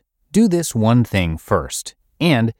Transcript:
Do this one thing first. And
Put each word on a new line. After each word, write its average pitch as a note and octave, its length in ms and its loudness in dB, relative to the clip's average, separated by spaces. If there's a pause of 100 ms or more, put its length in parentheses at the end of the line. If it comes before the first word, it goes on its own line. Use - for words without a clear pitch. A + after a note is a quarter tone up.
(320)
Do A3+ 160 4
this E3+ 280 -2
one A#2 280 2
thing E2+ 360 -2
first. - 560 -6 (240)
And A#2 400 0